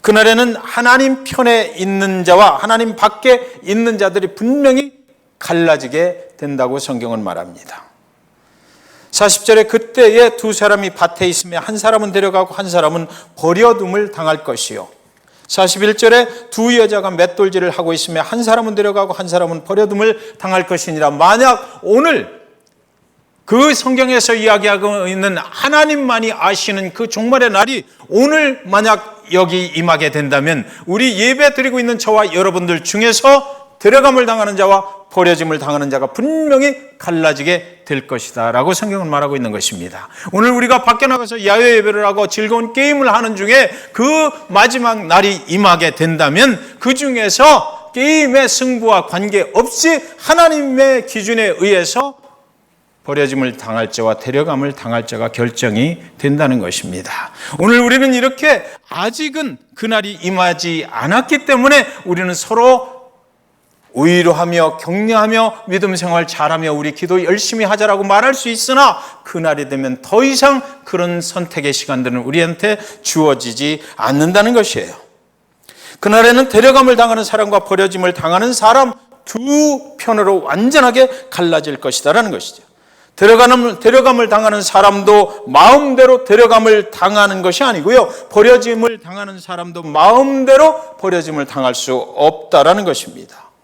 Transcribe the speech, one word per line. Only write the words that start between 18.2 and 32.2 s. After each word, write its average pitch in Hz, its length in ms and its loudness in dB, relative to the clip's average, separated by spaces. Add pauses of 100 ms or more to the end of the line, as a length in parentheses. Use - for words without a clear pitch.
한 233 200 -4
사람은 220 320 0
데려가고 202 380 -2
한 185 160 -8
사람은 165 360 -4
버려둠을 208 720 -2
당할 185 280 -4
것이니라." 156 440 -2
만약 214 720 2
오늘 226 600 0 (1040)
그 277 300 2
성경에서 254 600 0
이야기하고 208 720 0
있는 190 280 -4
하나님만이 269 960 -2
아시는 190 640 -4
그 233 140 -6
종말의 240 420 0
날이 220 340 -2 (240)
오늘 277 560 0
만약 214 680 -2
여기 180 340 0
임하게 160 440 -2
된다면 143 540 -2 (220)
우리 214 320 -2
예배 262 360 2
드리고 254 260 -2
있는 233 180 -2
저와 214 360 0